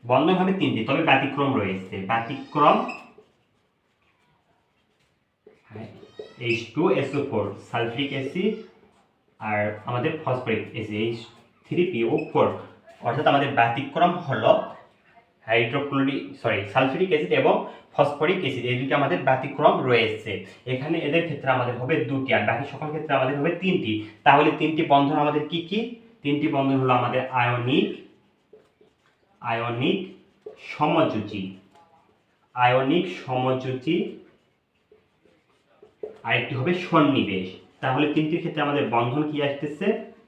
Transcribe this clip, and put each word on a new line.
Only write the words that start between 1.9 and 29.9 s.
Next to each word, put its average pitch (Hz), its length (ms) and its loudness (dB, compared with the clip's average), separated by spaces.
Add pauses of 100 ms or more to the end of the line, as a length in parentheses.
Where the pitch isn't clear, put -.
ব্যতিক্রম 147 640 2 (3750)
এইচ 117 140 0 (140)
টু 151 80 -2 (180)
এস 127 180 -4
ও - 20 -2 (100)
ফোর, 104 140 -2 (260)
সালফিউরিক 120 440 -4
অ্যাসিড 180 400 -2 (840)
আর 107 200 -2 (280)
আমাদের 127 240 -2 (100)
ফসফরিক 113 400 -2 (120)
অ্যাসিড 107 300 -6
এইচ 117 140 -2 (480)
থ্রি - 160 0 (100)
পি 117 80 -2 (120)
ও - 20 2 (160)
ফোর। - 160 4 (600)
অর্থাৎ 139 260 0
আমাদের 139 260 2
ব্যতিক্রম 135 540 2 (140)
হলো 113 240 2 (960)
হাইড্রোক্লোরিক, 135 760 0 (180)
সরি, 104 200 0 (140)
সালফিউরিক 135 380 2
অ্যাসিড 151 280 2
এবং 185 140 6 (400)
ফসফরিক 180 480 2
অ্যাসিড, 123 280 -4
এই 123 100 0
দুটি 139 200 -2
আমাদের 135 260 0
ব্যতিক্রম 135 480 2 (140)
রয়েছে। 110 440 2 (400)
এখানে 147 240 -4 (100)
এদের 165 200 2
ক্ষেত্রে 139 300 -6
আমাদের 120 240 -2
হবে 147 140 -2 (140)
দুটি, 135 280 -4
আর - 120 2
বাকি - 240 -2
সকল 151 200 -8
ক্ষেত্রে 156 260 -6
আমাদের 143 200 0
হবে 165 140 0 (100)
তিনটি। 170 300 0 (340)
তাহলে 147 240 6 (100)
তিনটি 156 220 0 (100)
বন্ধন 143 320 4
আমাদের 147 260 0
কি 170 80 -2 (100)
কি? 208 100 -2 (440)
তিনটি 143 240 0 (100)
বন্ধন 135 260 2
হলো 127 180 4
আমাদের 123 220 0 (180)
আয়নিক, 123 480 2 (1500)
আয়নিক 120 560 -2 (720)